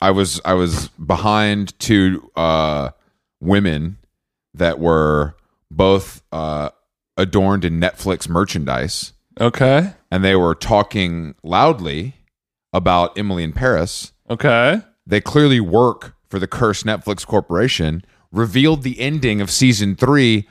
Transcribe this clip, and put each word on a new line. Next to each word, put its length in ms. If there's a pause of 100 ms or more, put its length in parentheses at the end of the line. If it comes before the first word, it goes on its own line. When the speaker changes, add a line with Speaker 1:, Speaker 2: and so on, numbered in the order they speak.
Speaker 1:
I 100
was, 320
I 120
was 340
behind 920
two, 560
uh, 540 (500)
women 580 (560)
that 240
were 600 (340)
both, 500 (120)
uh, 380 (440)
adorned 480
in 160
Netflix 480
merchandise. 840 (260)
Speaker 2:
Okay. 540 (180)
Speaker 1:
And 100
they 140
were 200
talking 880
loudly 720 (580)
about 440
Emily 280
in 80
Paris. 580 (180)
Speaker 2:
Okay. 520 (260)
Speaker 1:
They 140
clearly 400
work 540 (120)
for 120
the 80
cursed 380
Netflix 400
corporation, 800 (280)
revealed 500
the 180
ending 420
of 100
season 440
three 560